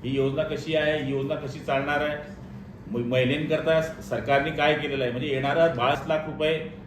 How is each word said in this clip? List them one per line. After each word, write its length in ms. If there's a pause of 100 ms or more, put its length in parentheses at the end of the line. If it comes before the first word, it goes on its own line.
ही 120
योजना 280
कशी 320
आहे, 280
ही 80
योजना 240
कशी 240
चालणार 420
आहे, 160 (720)
म-, 220
महिलांकरता 720
सरकारने 680
काय 220
केलेलं 300
आहे, 80
म्हणजे 180
येणारा 380
पाच 400
लाख 180
रुपये 440 (160)